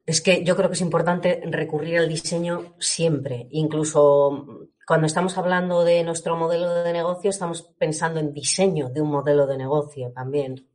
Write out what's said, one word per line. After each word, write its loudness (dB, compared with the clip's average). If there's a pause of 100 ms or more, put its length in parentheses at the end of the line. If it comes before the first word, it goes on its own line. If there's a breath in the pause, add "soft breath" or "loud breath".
Es 0
que 2
yo 2
creo 2
que -4
es -4
importante 0
recurrir -2
al 4
diseño -4
siempre, -2
incluso 2 (160)
cuando 4
estamos -2
hablando 0
de 4
nuestro -4
modelo 0
de -2
negocio, -2
estamos -6 (160)
pensando -2
en -4
diseño -2
de -4
un 0
modelo 2
de -4
negocio -4
también. -6